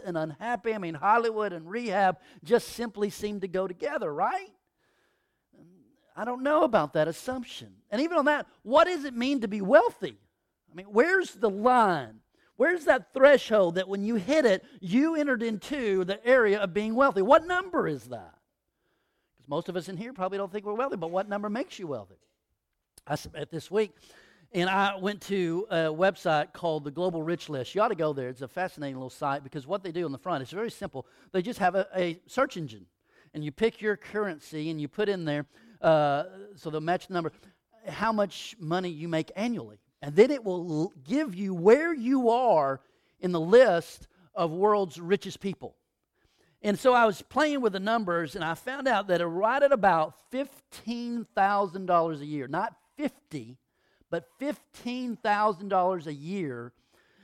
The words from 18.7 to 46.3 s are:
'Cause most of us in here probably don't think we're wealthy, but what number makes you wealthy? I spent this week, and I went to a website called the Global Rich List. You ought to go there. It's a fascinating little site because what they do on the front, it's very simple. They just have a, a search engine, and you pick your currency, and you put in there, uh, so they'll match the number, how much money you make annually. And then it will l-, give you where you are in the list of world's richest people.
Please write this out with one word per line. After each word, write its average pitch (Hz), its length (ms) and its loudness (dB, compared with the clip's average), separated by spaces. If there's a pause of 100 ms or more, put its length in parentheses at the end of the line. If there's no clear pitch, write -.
'Cause - 100 -20
most 151 220 -4
of 180 80 -8
us 165 120 -8
in 190 80 -12
here 233 160 -10
probably 196 260 -6
don't 196 120 -6
think 202 160 -10
we're 208 80 -6
wealthy, 262 220 -4
but 165 160 -8
what 196 160 -2
number 202 200 -6
makes 247 300 -6
you 185 80 -10
wealthy? 101 320 -10 (880)
I 143 80 -4
spent 151 380 -10
this 156 180 -12
week, 202 240 -2 (560)
and 180 180 0
I 196 280 2
went 196 320 -4
to 185 420 -2
a 180 140 0
website 156 680 0
called 156 300 -4
the 143 80 -8
Global 170 320 -4
Rich 165 260 -4
List. 135 280 -6
You 196 60 0
ought 233 80 2
to 208 40 -2
go 156 180 0
there. 131 160 -4
It's 127 140 -12
a 123 60 -12
fascinating 151 480 -8
little 131 120 -10
site 139 360 -6
because 139 200 -12
what 190 200 -6
they 170 80 -8
do 175 120 -4
on 147 60 -4
the 135 80 -8
front, 160 240 -4
it's 123 80 -12
very 208 220 -6
simple. 147 340 -12 (240)
They 185 120 -2
just 233 180 -8
have 180 160 2
a, 190 180 0
a 180 320 -2
search 262 300 -2
engine, 110 300 -10 (480)
and 151 100 -8
you 147 80 -8
pick 226 280 -2
your 208 160 -2
currency, 165 720 -6
and 156 100 -6
you 143 80 -6
put 208 200 -2
in 185 160 -2
there, 147 220 -2 (340)
uh, 151 440 4 (320)
so 165 140 -12
they'll 156 100 -4
match 170 260 -2
the 190 80 -10
number, 165 160 -2 (560)
how 190 240 -4
much - 480 -4
money 175 300 -4
you 160 180 -8
make 160 300 -2
annually. 180 420 -6 (220)
And 147 140 -10
then 226 160 10
it 262 140 -2
will 175 400 -2
l-, 202 80 -6 (100)
give 226 320 -2
you 190 180 -4
where 233 400 6
you 254 380 2
are 165 500 4 (380)
in 180 140 -2
the 165 80 0
list 185 640 6 (260)
of 170 200 -2
world's 190 480 0
richest 190 400 -4
people. 185 340 -8 (880)